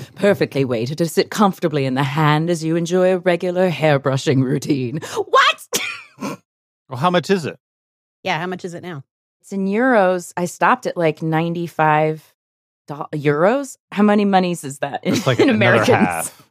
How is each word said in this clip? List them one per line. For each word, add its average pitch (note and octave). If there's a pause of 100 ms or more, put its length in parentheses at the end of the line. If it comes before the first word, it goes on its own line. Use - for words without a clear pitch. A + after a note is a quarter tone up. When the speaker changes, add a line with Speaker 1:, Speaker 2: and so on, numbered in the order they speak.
(160)
Speaker 1:
perfectly D#3+
weighted B2
to E3+
sit F3+
comfortably E3
in C3
the C3
hand D3+
as E3+
you D#3+
enjoy F3+
a F#3
regular F3+
hairbrushing C#3
routine." C3 (160)
What? C5 (520)
<laughs> E3+ (480)
Speaker 2:
Well, B2+
how F3
much F3+
is F#3+
it? F#2+ (680)
Speaker 3:
Yeah, F3+
how E3+
much F#3
is E3+
it E3+
now? E3+ (360)
Speaker 1:
It's -
in G3
euros. G3
I F3
stopped F#3+
at, -
like, D#3+
ninety-five D#3+ (560)
do-, D3
euros. D#3 (160)
How G3
many G#3
monies F#3
is C#3
that -
in, -
Speaker 2:
It's A#3+
like B2+
Speaker 1:
<laughs> -
in D#4+
Speaker 2:
another A3+ (200)
Speaker 1:
Americans? G#2+ (100)
Speaker 2:
half. -